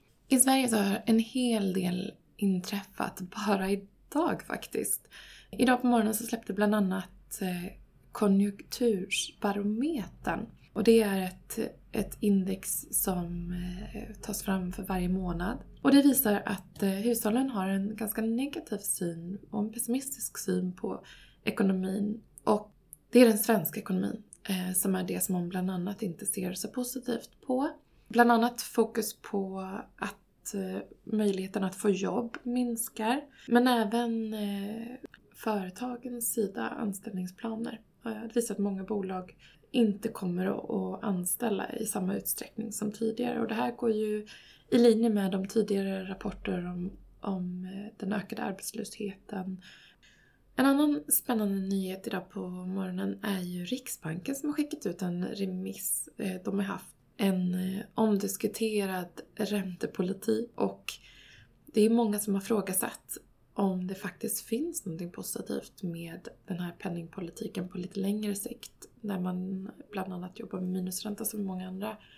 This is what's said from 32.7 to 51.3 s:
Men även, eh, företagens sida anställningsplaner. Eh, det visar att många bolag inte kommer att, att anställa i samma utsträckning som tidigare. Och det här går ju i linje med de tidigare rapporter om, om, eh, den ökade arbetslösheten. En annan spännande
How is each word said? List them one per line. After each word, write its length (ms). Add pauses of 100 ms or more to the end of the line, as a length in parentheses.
Men 200
även, 640
eh, 520 (480)
företagens 1000
sida 360
anställningsplaner. 1120 (240)
Eh, 180
det 120
visar 200
att 40
många 260
bolag 520 (340)
inte 380
kommer 380
att, 240
att 340
anställa 680
i 140
samma 280
utsträckning 580
som 200
tidigare. 480
Och 80
det 60
här 180
går 200
ju 340 (440)
i 80
linje 320
med 200
de 180
tidigare 600
rapporter 560
om, 260 (280)
om, 440
eh, 220 (120)
den 140
ökade 300
arbetslösheten. 1200 (920)
En 100
annan 420
spännande 460